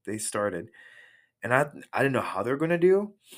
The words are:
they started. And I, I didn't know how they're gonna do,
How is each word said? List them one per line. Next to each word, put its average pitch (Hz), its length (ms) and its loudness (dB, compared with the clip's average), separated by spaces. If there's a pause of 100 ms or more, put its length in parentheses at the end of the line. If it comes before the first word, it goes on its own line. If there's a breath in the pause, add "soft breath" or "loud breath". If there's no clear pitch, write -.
they 104 100 -6
started. 104 540 -4 (720 loud breath)
And 117 120 0
I, 143 120 4 (260)
I 95 60 -2
didn't 135 160 2
know 113 60 2
how 95 220 -4
they're 123 140 -2
gonna 165 220 0
do, 190 340 2 (260 loud breath)